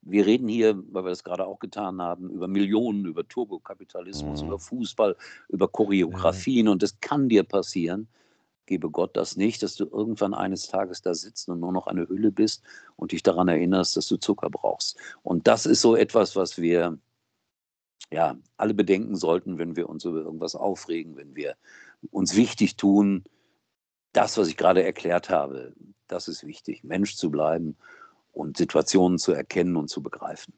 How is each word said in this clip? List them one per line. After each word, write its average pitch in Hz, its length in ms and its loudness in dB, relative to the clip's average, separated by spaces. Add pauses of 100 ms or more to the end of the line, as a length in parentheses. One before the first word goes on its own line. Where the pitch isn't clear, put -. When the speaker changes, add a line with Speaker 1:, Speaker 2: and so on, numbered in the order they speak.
Speaker 1:
wir 98 200 4
reden 117 240 2
hier, 110 280 4 (140)
weil 92 140 -4
wir 92 60 -4
das 87 120 -10
gerade 90 240 -6
auch 98 120 -12
getan 95 420 -8
haben, 87 280 -6
über 90 200 -8
Millionen, 101 560 0
über 82 200 -6
Turbokapitalismus, 87 1160 -10
Speaker 2:
Mhm. 76 60 -8
Speaker 1:
über 95 120 -8
Fußball, 110 560 -2 (320)
über 95 220 0
Choreografien 95 960 2
Speaker 3:
Ja. 107 80 6
Speaker 1:
und 92 100 2
das - 160 -2
kann 139 300 0
dir 104 140 8
passieren. 92 640 -2 (560)
Gebe 85 240 -2
Gott 87 260 -2
das - 220 -4
nicht, 104 260 0
dass 101 120 -4
du 101 100 -2
irgendwann 107 480 -2
eines 95 340 -4
Tages 95 340 -4
da 90 120 -2
sitzt - 340 -10
und 87 140 -6
nur 87 100 -4
noch 92 160 -4
eine 90 220 -4
Hülle 104 220 2
bist 104 320 0 (340)
und - 160 -8
dich 82 100 -6
daran 90 240 4
erinnerst, 87 480 2
dass 95 120 -2
du - 100 0
Zucker - 320 -2
brauchst. - 480 -4 (240)
Und 87 260 0
das 113 180 4
ist - 140 4
so 113 160 6
etwas, 107 400 2
was 92 220 -2
wir, 85 400 2 (1120)
ja, 78 240 0 (220)
alle 107 160 0
bedenken 101 420 2
sollten, 87 420 0
wenn 85 200 -6
wir 85 100 -2
uns 80 160 -12
über 80 160 -4
irgendwas 80 360 -8
aufregen, 82 600 -6
wenn 71 180 -20
wir 71 220 -8 (560)
uns 92 240 -2
wichtig 110 400 2
tun. 98 480 4 (880)
Das, - 260 2
was 95 120 2
ich 76 80 -10
gerade 92 260 4
erklärt 87 460 -2
habe, 69 440 -2 (340)
das 90 200 -10
ist - 180 -12
wichtig, - 380 -14
Mensch 95 320 -2
zu 82 160 -2
bleiben 78 460 0 (540)
und 76 260 -8
Situationen 90 640 2
zu - 120 0
erkennen 85 440 0
und 73 140 -4
zu - 120 -8
begreifen. - 560 -12